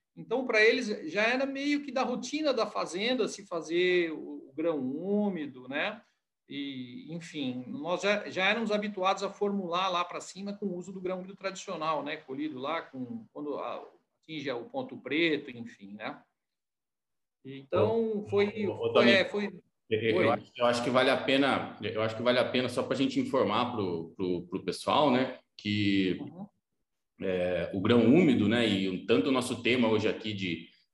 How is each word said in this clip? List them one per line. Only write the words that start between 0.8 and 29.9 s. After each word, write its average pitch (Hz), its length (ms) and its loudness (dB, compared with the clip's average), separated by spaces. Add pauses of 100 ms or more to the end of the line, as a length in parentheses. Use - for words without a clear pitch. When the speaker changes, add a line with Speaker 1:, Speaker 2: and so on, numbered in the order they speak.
Speaker 1:
já 196 120 2
era 254 220 2
meio 285 380 -2
que - 80 -12
da 254 120 6
rotina 277 500 0
da 226 120 2
fazenda 202 640 0
se - 180 -8
fazer 170 680 2
o, 143 380 -10
o - 40 -20
grão 156 260 0
úmido, 151 880 -2
né? 175 340 -4 (460)
E, 135 680 -10
enfim, 135 540 -6
nós 156 340 -4
já, 202 280 0
já 180 160 -2
éramos 214 260 0
habituados 202 520 0
a 190 80 -2
formular 190 580 -2
lá 175 160 0
pra 165 160 -10
cima 202 320 -10
com 202 140 -6
o 175 80 -6
uso 175 180 -10
do 190 80 -12
grão 180 160 -4
úmido 190 180 -12
tradicional, 156 680 -4
né? 151 140 -6
Colhido 139 420 -8
lá 156 240 -4
com, 117 500 -10
quando 147 240 -6
a, 107 260 -6 (400)
atinge 143 280 -8
o 120 140 -6
ponto 127 320 -8
preto, 151 520 0
enfim, 113 460 -16
né? 107 260 -10 (1200)
Então, 208 760 0
Speaker 2:
Ô, - 100 -10
Speaker 1:
foi, 202 380 0
Speaker 2:
ô, 175 60 -2
ô, - 40 -10
Speaker 1:
foi, 117 160 -2
Speaker 2:
Toninho, 240 220 8
Speaker 1:
é, 185 100 4
foi 202 260 -4 (380)
Speaker 2:
eu, 110 120 0
eu 113 160 2
Speaker 1:
Oi. 113 120 4
Speaker 2:
acho, - 280 -2
eu 120 80 2
acho 120 180 2
que 135 60 0
vale 127 220 4
a 123 60 4
pena, 131 640 2
eu 107 200 -4
acho 110 140 -2
que 123 80 -6
vale 123 160 4
a 117 100 2
pena 123 180 0
só 123 140 -4
pra 127 140 -2
gente 135 240 0
informar 117 540 2
pro, 87 420 -4
pro, 90 320 -2
pro 92 160 -6
pessoal, 104 480 2
né? 127 260 0 (200)
Que 101 600 0
Speaker 1:
Uhum. 175 280 -12 (760)
Speaker 2:
é, 90 520 -2
o 101 60 -2
grão 113 240 4
úmido, 120 440 6
né? 117 200 2
E 98 220 2
o, 92 160 -4
tanto 127 240 2
o - 20 2
nosso 120 300 -2
tema 117 260 4
hoje 107 200 2